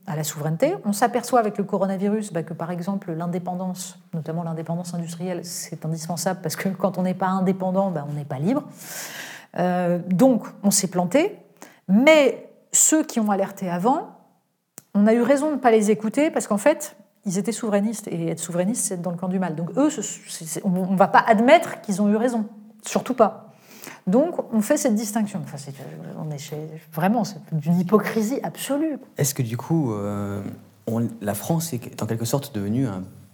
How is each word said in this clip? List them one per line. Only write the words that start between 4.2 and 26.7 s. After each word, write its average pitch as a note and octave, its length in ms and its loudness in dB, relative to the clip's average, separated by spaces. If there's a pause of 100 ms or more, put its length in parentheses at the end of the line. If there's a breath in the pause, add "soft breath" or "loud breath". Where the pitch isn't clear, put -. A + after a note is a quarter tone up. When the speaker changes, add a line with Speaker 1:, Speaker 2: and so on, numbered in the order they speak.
Speaker 1:
l'indépendance E3 500 -6
industrielle, E3+ 540 -6
c'est - 400 -10
indispensable, E3+ 560 -4
parce - 140 -4
que - 120 -2
quand F#3+ 300 -2
on F#3 60 0
n'est F#3 100 0
pas F#3 140 -2
indépendant, F#3+ 640 0
bah, D3 200 -4
on - 20 -6
n'est D3 140 -6
pas C#3 120 -8
libre. B3 260 0 (920 loud breath)
Euh, F3+ 520 2
donc, A3 380 4 (160)
on G3+ 80 4
s'est - 180 2
planté, G#3+ 500 2 (480 loud breath)
mais C4+ 640 6 (220)
ceux - 320 4
qui A#3 160 -4
ont G#3 100 2
alerté F#3+ 400 -2
avant, A#3+ 460 0 (760)
on G#3 120 6
a A3 60 8
eu A#3 80 6
raison C#4 300 4
de D4 60 -2
ne C4 40 -4
pas B3+ 100 4
les A3 220 6
écouter, A3 380 2
parce - 180 -4
qu'en G#3 100 0
fait, D4+ 380 0 (280)
ils F#3+ 140 -2
étaient A3+ 140 -2
souverainistes, G#3+ 560 -2
et E3 220 -4
être E3 100 -6
souverainiste, F3+ 440 -2
c'est G3 100 -2
être F3 80 -8
dans F3 100 -4
le E3+ 40 -6
camp F#3 120 -6
du F#3 100 -2
mal. F3 160 -2
Donc E3 220 -6
eux, C#4+ 140 4
ce, A3 120 -6
c'est, - 420 -12
c'est, - 200 -8
on G#3 60 2
ne F#3 260 0
va F#3 100 6
pas F#3 180 6
admettre A#3+ 580 4
qu'ils G3 200 -2
ont G#3 60 2
eu G#3 80 2
raison, A3+ 300 0 (380)
surtout F#3+ 300 -2
pas. - 380 2 (540 loud breath)
Donc, C4+ 460 2
on A3 80 2
fait D4 160 2
cette C#4 180 2
distinction. G#3+ 500 -2
Enfin, C3+ 120 -12
c'est, C#3 180 -12 (440)
on D#3 120 -8
est D3 80 -8
chez, D3+ 200 -10 (340)